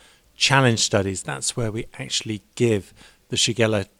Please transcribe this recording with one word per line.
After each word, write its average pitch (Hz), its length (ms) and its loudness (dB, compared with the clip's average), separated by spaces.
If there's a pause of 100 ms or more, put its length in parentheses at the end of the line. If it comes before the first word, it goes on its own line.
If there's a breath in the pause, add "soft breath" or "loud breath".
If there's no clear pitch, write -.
(380 soft breath)
challenge 131 420 4
studies. 98 440 0
That's - 340 -8
where 113 120 -2
we 110 180 -8 (120)
actually 110 440 -6 (120)
give 113 380 0 (340 loud breath)
the - 80 -8
Shigella 107 520 0 (120)